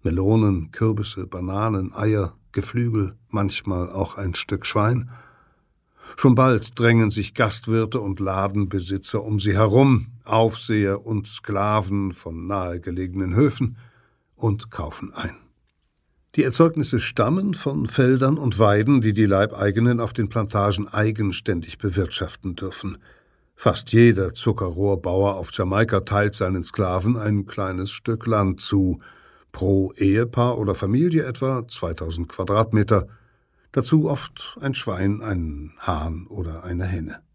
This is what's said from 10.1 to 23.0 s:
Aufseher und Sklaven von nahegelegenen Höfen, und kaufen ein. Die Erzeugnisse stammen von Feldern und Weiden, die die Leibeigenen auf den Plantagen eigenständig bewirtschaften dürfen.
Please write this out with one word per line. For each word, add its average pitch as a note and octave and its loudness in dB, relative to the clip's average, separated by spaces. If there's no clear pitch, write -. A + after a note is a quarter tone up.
Aufseher G#2+ 0
und G#2+ -4
Sklaven G2+ -2
von E2+ -12
nahegelegenen F#2 -4
Höfen, B2 2
und G#2+ -2
kaufen - -12
ein. - -10
Die D#3 4
Erzeugnisse D3 2
stammen F3 0
von C#3 -4
Feldern C3+ 2
und A#2+ -2
Weiden, G#2+ 6
die A2 2
die A2 4
Leibeigenen G2+ 2
auf A2+ -4
den G#2+ -2
Plantagen G#2 0
eigenständig G#2 -2
bewirtschaften F#2 -4
dürfen. - -10